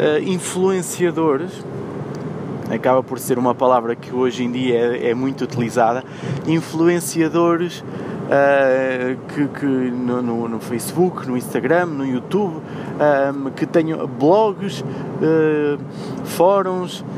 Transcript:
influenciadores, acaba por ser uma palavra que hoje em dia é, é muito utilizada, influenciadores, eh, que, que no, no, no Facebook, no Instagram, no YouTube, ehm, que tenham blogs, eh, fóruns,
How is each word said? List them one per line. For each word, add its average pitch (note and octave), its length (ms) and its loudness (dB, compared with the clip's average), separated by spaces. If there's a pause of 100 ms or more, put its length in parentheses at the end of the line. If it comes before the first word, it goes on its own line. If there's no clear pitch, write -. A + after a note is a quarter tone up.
(260)
influenciadores, F3+ 1300 0 (1160)
acaba B2+ 340 2
por B2 160 -6
ser B2 180 0
uma B2 160 2
palavra A#2+ 420 2
que A2 180 -12
hoje B2 300 0
em A#2+ 80 -2
dia B2+ 260 0
é, A#2+ 340 2
é - 20 0
muito C3 300 -2
utilizada, A#2+ 600 0 (440)
influenciadores, E3 1400 2 (500)
eh, C3 840 4 (100)
que, D3 180 0 (140)
que C#3+ 60 -2
no, B2 560 0
no, A#2 260 -2
no A2+ 140 -4
Facebook, D3+ 680 0
no B2 80 -2
Instagram, C3 520 0
no C#3 180 -4
YouTube, D#3 560 -2 (360)
ehm, C#3 560 2
que D#3+ 120 -4
tenham D#3+ 420 0
blogs, F3+ 800 2 (360)
eh, D#3 560 2 (460)
fóruns, F#3 800 2 (140)